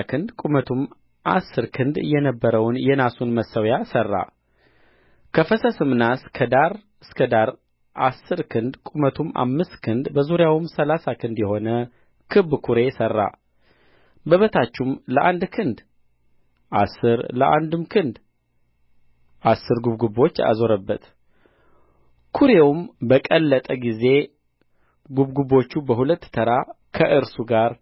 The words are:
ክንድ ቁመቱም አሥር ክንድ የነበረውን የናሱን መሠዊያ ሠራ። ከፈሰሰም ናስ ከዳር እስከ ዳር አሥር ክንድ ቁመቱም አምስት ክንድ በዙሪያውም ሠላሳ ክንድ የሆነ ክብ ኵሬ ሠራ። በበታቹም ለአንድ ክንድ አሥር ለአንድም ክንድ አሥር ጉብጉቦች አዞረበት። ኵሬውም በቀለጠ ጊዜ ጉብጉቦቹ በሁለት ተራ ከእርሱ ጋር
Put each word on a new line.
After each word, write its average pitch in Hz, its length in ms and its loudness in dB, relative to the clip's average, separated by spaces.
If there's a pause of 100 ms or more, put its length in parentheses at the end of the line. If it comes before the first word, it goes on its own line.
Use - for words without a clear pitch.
ክንድ 131 340 -6
ቁመቱም 135 440 -2 (440)
አሥር 143 440 -2
ክንድ 135 280 -4 (100)
የነበረውን 120 720 0
የናሱን 127 560 0
መሠዊያ 113 420 0 (100)
ሠራ። 104 280 -2 (1200)
ከፈሰሰም 170 640 0
ናስ 120 340 0
ከዳር 135 420 2 (280)
እስከ - 280 -4
ዳር 113 220 2 (460)
አሥር 139 500 -4
ክንድ 123 280 -4 (100)
ቁመቱም 147 520 -2
አምስት 131 420 -4
ክንድ 120 320 -4
በዙሪያውም 160 580 0
ሠላሳ 151 460 -2
ክንድ 113 240 -6
የሆነ 104 300 -2 (640)
ክብ 185 200 2 (100)
ኵሬ 120 200 0 (100)
ሠራ። 107 280 -2 (1080)
በበታቹም 156 640 2 (180)
ለአንድ 170 400 0
ክንድ 151 300 -4 (960)
አሥር 117 480 0 (120)
ለአንድም 151 540 0
ክንድ 156 300 -2 (1300)
አሥር 117 360 0
ጉብጉቦች 117 640 0
አዞረበት። 107 600 0 (1300)
ኵሬውም 170 460 6 (220)
በቀለጠ 135 680 2 (120)
ጊዜ 117 240 -2 (1040)
ጉብጉቦቹ 135 640 2 (100)
በሁለት 131 480 0
ተራ 113 200 0 (440)
ከእርሱ 143 500 2
ጋር 113 260 2 (120)